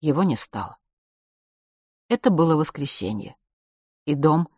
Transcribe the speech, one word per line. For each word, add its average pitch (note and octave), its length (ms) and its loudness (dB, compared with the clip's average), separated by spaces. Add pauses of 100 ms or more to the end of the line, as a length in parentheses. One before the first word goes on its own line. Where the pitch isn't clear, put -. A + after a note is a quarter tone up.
его D3+ 220 0
не E3 140 2
стало. - 420 -6 (1300)
Это A#3 220 2
было E3 240 4
воскресенье, C#3 800 -4 (680)
и D3 100 -2
дом D#3 440 2